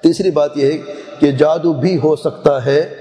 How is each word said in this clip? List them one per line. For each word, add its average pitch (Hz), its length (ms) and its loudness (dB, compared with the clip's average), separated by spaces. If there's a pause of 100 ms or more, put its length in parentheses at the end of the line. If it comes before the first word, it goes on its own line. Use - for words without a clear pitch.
تیسری 170 280 2
بات 147 260 -2
یہ 139 160 0
ہے 156 60 -6 (420)
کہ 143 120 4
جادو 156 400 2
بھی 156 260 0
ہو 151 180 2
سکتا 143 480 0
ہے 143 360 0